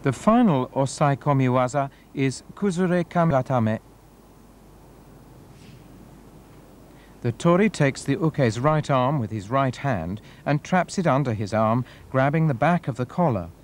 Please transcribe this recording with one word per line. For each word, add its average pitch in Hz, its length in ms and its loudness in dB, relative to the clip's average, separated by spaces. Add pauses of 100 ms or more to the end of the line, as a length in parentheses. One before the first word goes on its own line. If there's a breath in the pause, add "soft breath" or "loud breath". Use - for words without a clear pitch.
The 135 100 0
final 208 540 2
osaekomi 135 800 0
waza 127 400 0 (240 loud breath)
is 135 300 -4 (100)
kuzure 180 500 -2
kamigatame. 131 760 0 (3500 loud breath)
The 120 100 -2
tori 180 380 2
takes - 340 -2
the 139 100 -2
uke's 123 460 0
right 151 300 0
arm 135 300 2
with 107 120 -4
his 104 180 -8
right 131 260 0
hand 98 460 -4 (240 loud breath)
and 147 180 0
traps - 360 -2
it 175 80 0
under 131 260 2
his 104 200 -6
arm, 113 300 2 (280 loud breath)
grabbing 147 360 2
the 143 60 0
back 165 340 0
of 123 80 -6
the 123 120 -4
collar. 110 420 -2 (140)